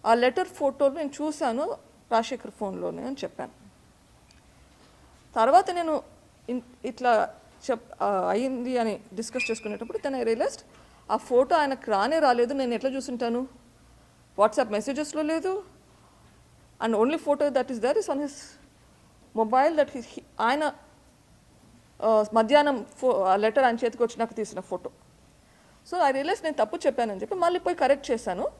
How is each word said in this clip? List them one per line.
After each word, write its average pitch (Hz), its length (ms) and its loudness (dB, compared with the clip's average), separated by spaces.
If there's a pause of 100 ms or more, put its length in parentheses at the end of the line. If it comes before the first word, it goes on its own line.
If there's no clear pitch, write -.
"ఆ 226 80 6
లెటర్ 254 340 2
ఫోటోలు 277 460 0
నేను 311 140 -4
చూశాను 302 680 -4 (360)
రాజశేఖర్ 233 380 -2
ఫోన్లోనే" 180 520 -8
అని 269 220 -8
చెప్పాను. - 280 -12 (1800)
తర్వాత 285 340 6
నేను 330 320 -2 (460)
ఇన్-, 247 120 -4 (240)
ఇట్లా 240 500 0 (360)
చెప్-, - 320 -6
ఆ, 190 280 0
అయింది 247 480 -2
అని 220 220 -2 (140)
డిస్కస్ 226 360 -6
చేసుకునేటప్పుడు 220 480 -8
then 269 180 -4
I 240 80 -2
realized 233 420 -2 (440)
ఆ 214 60 2
ఫోటో 262 400 2
ఆయనకు 269 340 -2
రానే 220 280 2
రాలేదు, 240 340 4
నేను 262 220 -2
ఎట్లా 254 160 -2
చూసుంటాను? 247 580 -4 (920)
WhatsApp 220 320 2
మెసేజెస్లో 277 500 -4
లేదు. 330 420 -2 (1200)
And 226 100 2
only 277 280 2
photo 294 260 2
that 254 180 0
is 240 120 -6
there 262 180 2
is 381 80 -2
on 285 140 -2
his 285 120 -6 (1080)
mobile 262 360 4
that 285 200 0
he, 240 40 -6
he, - 240 -16 (160)
ఆయన, 277 320 0 (1300)
ఆ, 214 220 4 (100)
మధ్యాహ్నం 254 500 4
ఫో-, 254 300 0
ఆ 190 220 4
లెటర్ 220 280 2
ఆయన 233 200 2
చేతికి 226 180 -2
వచ్చినాక 226 320 -2
తీసిన 208 260 -8
ఫోటో. - 300 -10 (1000)
So 349 80 -4
I 285 140 4
realized 285 300 -2
నేను 302 220 0
తప్పు - 120 -4
చెప్పానని 226 440 -2
చెప్పి 220 140 -6
మళ్ళీ 349 260 0
పోయి 359 160 -2
కరెక్ట్ 277 340 2
చేశాను. 226 380 -4 (120)